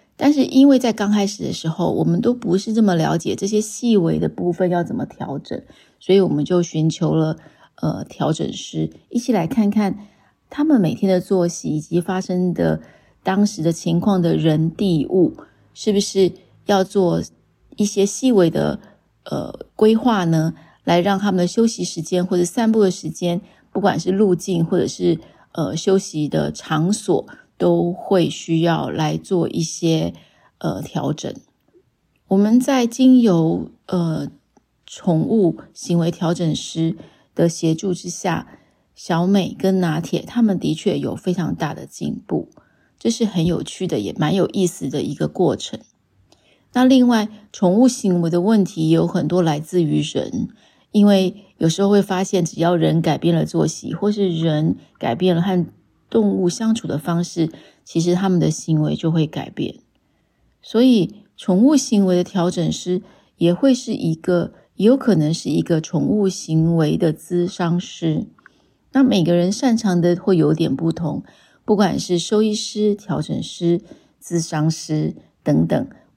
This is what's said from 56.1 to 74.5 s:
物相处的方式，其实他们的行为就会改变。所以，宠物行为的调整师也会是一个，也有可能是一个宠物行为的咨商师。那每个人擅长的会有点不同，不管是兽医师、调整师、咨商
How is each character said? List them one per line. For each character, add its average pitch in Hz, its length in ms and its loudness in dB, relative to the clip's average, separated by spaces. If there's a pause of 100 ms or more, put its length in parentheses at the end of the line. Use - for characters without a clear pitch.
物 190 180 0
相 220 260 -2
处 165 120 -10
的 - 100 -4
方 170 260 -2
式， 170 280 -4 (320)
其 - 160 -6
实 175 140 0
他 190 160 0
们 180 100 2
的 156 120 2
行 156 300 -2
为 151 140 -2
就 160 160 -2
会 160 140 0
改 - 240 -10
变。 - 300 -8 (840)
所 233 220 0
以， 233 320 4 (220)
宠 185 200 0
物 277 180 6
行 208 300 2
为 185 120 2
的 180 60 2
调 175 280 -2
整 160 200 -2
师 180 300 -4 (360)
也 170 160 2
会 269 200 4
是 233 200 -4
一 165 200 -2
个， 170 400 -2 (220)
也 190 100 0
有 247 120 6
可 240 180 2
能 156 180 2
是 - 160 -8
一 160 120 0
个 165 200 0
宠 143 240 -4
物 202 220 0
行 165 480 0
为 160 220 0
的 156 160 2
咨 175 340 -4
商 175 320 -2
师。 - 480 -4 (640)
那 269 120 4
每 202 200 4
个 170 100 2
人 175 180 2
擅 233 260 0
长 185 220 0
的 175 160 2
会 180 220 0
有 151 160 2
点 156 220 -2
不 165 160 -2
同， 165 320 -6 (420)
不 214 100 2
管 170 240 0
是 175 200 -2
兽 214 240 0
医 214 100 0
师、 208 400 -2
调 175 280 -6
整 - 200 -6
师、 170 400 -2 (420)
咨 170 160 -2
商 160 300 -2